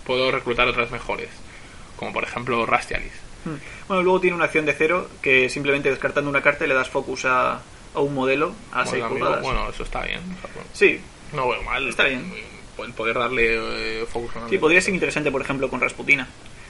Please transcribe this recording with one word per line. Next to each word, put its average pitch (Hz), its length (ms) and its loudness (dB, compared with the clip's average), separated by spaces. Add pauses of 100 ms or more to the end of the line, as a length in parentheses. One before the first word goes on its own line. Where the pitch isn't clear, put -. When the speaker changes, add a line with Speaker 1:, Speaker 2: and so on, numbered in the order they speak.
Speaker 1:
puedo 131 260 2
reclutar 131 360 2
otras 120 240 0
mejores, 113 380 -6 (680)
como 107 180 -6
por 113 100 -2
ejemplo 120 400 -2
Rastialis. - 480 0 (320)
Speaker 2:
Hmm. 160 120 -4 (320)
Bueno, 185 140 4
luego 185 180 6
tiene 180 160 4
una 160 100 4
acción 156 180 2
de 147 80 4
cero 160 360 2 (120)
que 131 300 6
simplemente 143 400 2
descartando 139 400 0
una 139 120 2
carta 151 240 4
le 139 80 2
das 131 140 2
focus 131 380 -2
a, 127 340 2 (340)
a - 60 0
un 143 140 2
modelo 135 400 2 (180)
a 123 120 -2
Speaker 1:
Modelo - 60 -2
Speaker 2:
seis 127 140 0
Speaker 1:
amigo, 131 140 -2
Speaker 2:
pulgadas. 143 240 0
Speaker 1:
bueno, 113 280 0
eso - 120 -8
está - 200 -4
bien, - 180 -4
o 185 200 -10
sea, - 140 -12
bueno. - 180 -12
Speaker 2:
Sí. 151 280 4 (340)
Speaker 1:
No 131 160 0
veo 110 120 -2
mal. 120 260 -2
Speaker 2:
Está - 160 2
bien. 139 280 -2 (500)
Speaker 1:
El 117 100 -10
poder 113 260 -2
darle, 113 840 0
eh, 117 80 -4
focus 117 240 -4
a 117 60 -6
una 117 80 -8
Speaker 2:
Sí, 190 100 2
podría 160 220 6
ser 185 120 2
Speaker 1:
miniatura. - 40 2
Speaker 2:
interesante, 151 340 0
por 131 120 0
ejemplo, 135 260 -2
con 127 120 -4
Rasputina. 127 460 0 (440)